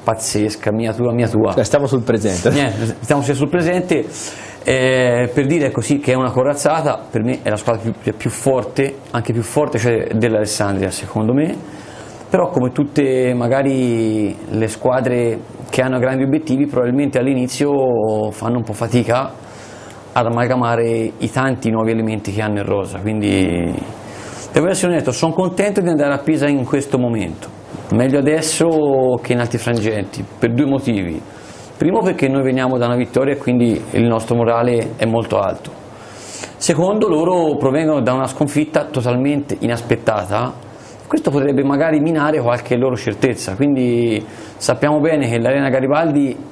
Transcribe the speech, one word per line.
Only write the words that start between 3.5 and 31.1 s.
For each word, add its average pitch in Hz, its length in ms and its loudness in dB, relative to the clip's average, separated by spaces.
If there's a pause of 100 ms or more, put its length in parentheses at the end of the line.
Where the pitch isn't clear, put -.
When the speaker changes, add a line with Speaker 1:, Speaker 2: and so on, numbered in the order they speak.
Speaker 1:
presente, 175 560 0 (580)
eh, 127 720 2
per 143 120 2
dire 147 260 2
così 139 280 0
che 135 140 2
è - 20 4
una 127 160 0
corazzata, 143 680 2 (100)
per 110 140 -2
me 123 180 -2
è - 80 -2
la 107 80 0
squadra 113 340 -2
più, - 240 -4
più - 140 -4
forte, 135 680 0 (160)
anche 117 220 -2
più 117 100 0
forte, 135 340 0
cioè, 113 380 2
dell'Alessandria, 104 760 0
secondo 110 420 -2
me, 151 200 2 (760)
però 180 200 2
come 127 220 0
tutte 131 600 2
magari 120 1000 0 (140)
le 110 180 0
squadre 120 720 0 (300)
che - 120 0
hanno 127 180 2
grandi 131 240 2
obiettivi, 139 440 0
probabilmente 131 520 2
all'inizio 123 1120 2
fanno 117 260 -2
un 117 60 -2
po' 110 100 -6
fatica 117 580 0 (840)
ad 120 120 4
amalgamare 117 920 2
i - 140 -2
tanti 131 380 0
nuovi 110 220 2
elementi 110 400 -2
che 101 100 -2
hanno 107 180 -2
in 101 60 -4
rosa, 101 340 -2
quindi 95 720 0 (800)
devo 160 160 4
essere 180 240 2
onesto, 135 180 0
sono 156 220 0
contento 196 480 0
di 175 80 2
andare 143 240 2
a 139 60 -2
Pisa 143 280 0
in 139 180 2
questo 135 320 0
momento, 110 500 -2 (440)
meglio 131 280 4
adesso 156 480 2 (540)
che - 120 -2
in 123 60 2
altri 117 200 -2
frangenti, 107 680 -2 (140)
per 117 140 2
due 135 120 2
motivi. 113 560 -2 (560)